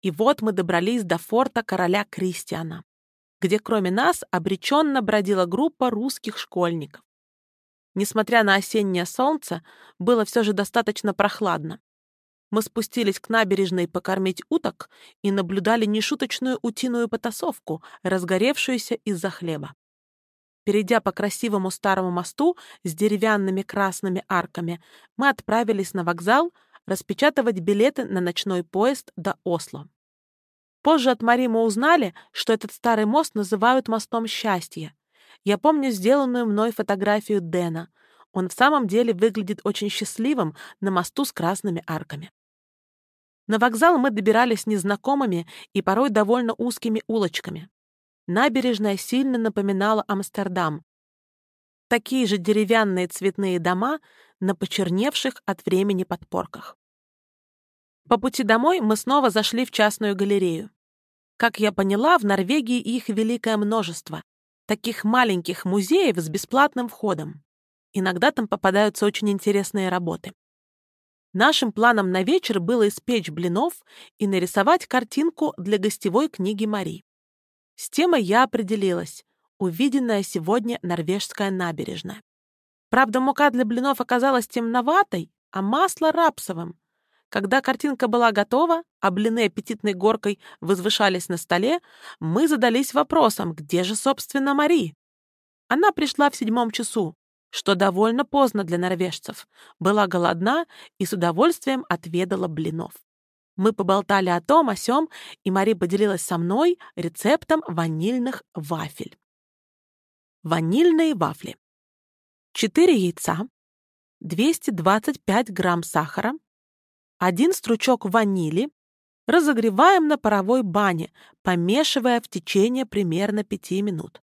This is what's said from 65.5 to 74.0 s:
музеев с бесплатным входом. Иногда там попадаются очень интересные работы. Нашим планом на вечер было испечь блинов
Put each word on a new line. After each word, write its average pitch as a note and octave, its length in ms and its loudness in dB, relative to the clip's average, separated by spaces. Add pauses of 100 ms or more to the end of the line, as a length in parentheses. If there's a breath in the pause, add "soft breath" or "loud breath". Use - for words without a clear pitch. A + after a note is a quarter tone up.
музеев G#3 520 2
с E3 100 -4
бесплатным B3 600 0
входом. D#3+ 560 -6 (500)
Иногда F#3 380 0
там A3+ 160 -4
попадаются G3+ 580 2
очень G#3 240 0
интересные G3 600 0
работы. F3 440 -4 (1000)
Нашим A#3+ 380 2
планом G#3+ 400 2
на F#3 120 0
вечер A#3+ 360 0
было G#3+ 280 2
испечь G#3 420 -4
блинов F3 540 -2 (340 loud breath)